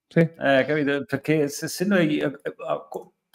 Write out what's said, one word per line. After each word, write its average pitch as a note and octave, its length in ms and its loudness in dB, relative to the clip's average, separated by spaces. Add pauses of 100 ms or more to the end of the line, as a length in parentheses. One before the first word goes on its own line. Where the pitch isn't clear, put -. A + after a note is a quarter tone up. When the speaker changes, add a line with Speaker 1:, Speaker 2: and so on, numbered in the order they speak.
Speaker 1:
sì. - 140 0
Speaker 2:
Eh, C#3 480 2
capito? C#3+ 380 0
Perché D3 420 0
se, C#3+ 200 -8
se - 180 -6
noi, F3 320 2
eh, D3 80 -2
eh, - 300 -8 (120)
ah, D#3 220 -6
co-, - 240 -16 (220)